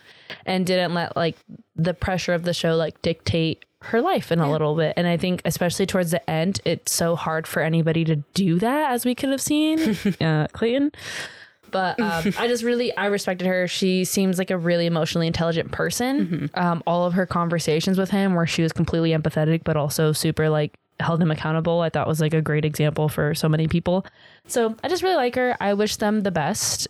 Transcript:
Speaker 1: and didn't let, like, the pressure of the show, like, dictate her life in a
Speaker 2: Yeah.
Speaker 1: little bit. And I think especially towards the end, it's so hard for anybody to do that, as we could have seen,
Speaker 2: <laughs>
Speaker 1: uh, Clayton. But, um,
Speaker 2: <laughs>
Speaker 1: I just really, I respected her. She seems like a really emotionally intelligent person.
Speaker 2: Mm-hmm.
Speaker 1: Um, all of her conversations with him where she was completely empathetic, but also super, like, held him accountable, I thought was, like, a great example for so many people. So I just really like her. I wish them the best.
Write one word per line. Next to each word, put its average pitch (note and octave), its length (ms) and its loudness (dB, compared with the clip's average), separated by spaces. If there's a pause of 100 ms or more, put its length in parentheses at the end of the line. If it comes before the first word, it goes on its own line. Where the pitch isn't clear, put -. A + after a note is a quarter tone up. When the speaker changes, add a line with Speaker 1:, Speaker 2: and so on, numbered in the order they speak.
(460)
Speaker 1:
and F#3 200 0
didn't F3+ 280 0
let, E3+ 220 -4
like, E3 200 0 (400)
the E3+ 160 0
pressure F3+ 400 -2
of E3+ 120 -2
the F3 100 -2
show, E3 220 0
like, E3 260 -2
dictate E3 640 -2 (180)
her - 180 0
life D#4+ 320 0
in E3+ 80 2
a D#3 60 2
Speaker 2:
Yeah. C#3+ 60 2
Speaker 1:
little D3+ 220 0
bit. D#3 220 0
And F3 100 0
I F3 120 2
think F3+ 260 -2
especially F3 420 -2
towards F3+ 260 0
the - 180 -2
end, D#3+ 340 0
it's - 280 -2
so E3+ 240 0
hard D#3+ 300 -4
for - 140 -2
anybody D#3+ 460 2
to D#3+ 100 2 (180)
do F3+ 260 2
that, C4+ 320 0
as A#3+ 120 -2
we B3 100 0
could C4+ 160 -4
have C4+ 120 0
seen, D#4 540 2 (120)
Speaker 2:
<laughs> E3+ 120 0
Speaker 1:
uh, D#3 320 2
Clayton. C4+ 400 0 (760)
But, F#3 300 -2
um, E3+ 340 0
Speaker 2:
<laughs> - 40 -8
Speaker 1:
I A3+ 100 0
just A#3+ 160 0
really, A#3+ 320 0
I F#3+ 100 0
respected G3 400 -2
her. F#3 220 2
She F#3 360 2
seems F#3+ 340 2
like F#3 120 -2
a F#3 60 0
really E3+ 300 2
emotionally E3 400 0
intelligent E3 440 0
person. A#3+ 560 -2
Speaker 2:
Mm-hmm. D#3 320 -4
Speaker 1:
Um, F3 280 0
all F3 180 2
of F3 100 0
her F3+ 120 2
conversations E3+ 720 0
with F#3+ 120 0
him G3 240 2
where E3+ 120 2
she - 160 0
was D#3+ 100 0
completely E3 380 0
empathetic, D#3 540 0
but D#3+ 120 0
also D3+ 360 2
super, D#3 360 0
like, D3+ 240 0 (260)
held E3 240 0
him E3 80 2
accountable, D#3+ 520 0
I D#3+ 80 0
thought - 180 -2
was, D#3+ 140 0
like, D#3 120 2
a D#3+ 80 2
great D3+ 220 0
example D3+ 460 0
for D3+ 240 -2
so D#3+ 160 0
many D#3 180 2
people. F3 360 0 (440)
So A3+ 340 0
I C4+ 60 -2
just E4 140 -2
really F#4 120 2
like B3 220 2
her. B3+ 240 0
I G3+ 140 2
wish G#3 220 0
them G#3+ 260 0
the G3 100 0
best. E3+ 580 -2